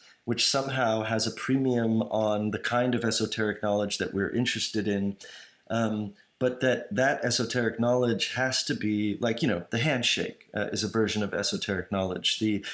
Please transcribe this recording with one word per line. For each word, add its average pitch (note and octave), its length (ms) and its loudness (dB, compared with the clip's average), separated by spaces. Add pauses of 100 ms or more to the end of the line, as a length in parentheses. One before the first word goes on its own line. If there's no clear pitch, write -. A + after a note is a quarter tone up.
(260)
which A#2 220 0
somehow B2+ 560 0
has A2 220 0
a A2 60 -2
premium A#2+ 720 2
on G#2+ 480 0
the G#2 80 -2
kind B2 340 0
of A#2 120 0
esoteric G#2+ 580 0
knowledge G#2 340 0
that - 160 -2
we're G2 160 0
interested A2+ 580 -2
in. G2+ 280 0 (540)
Um, G#2+ 440 -2 (260)
but B2+ 200 0
that, A#2+ 340 0
that C3 320 2
esoteric A#2 540 0
knowledge A#2+ 540 2
has C3 320 0
to - 100 -2
be, G#2 440 0
like, A#2 220 0
you D3+ 60 2
know, F2 240 2
the A#2 80 -2
handshake, - 760 -2
uh, G#2 180 -2
is G#2+ 120 -2
a G#2+ 40 0
version G#2 360 2
of F#2+ 100 -2
esoteric F#2+ 580 -2
knowledge, F#2+ 460 0
the, G#2 260 0 (100)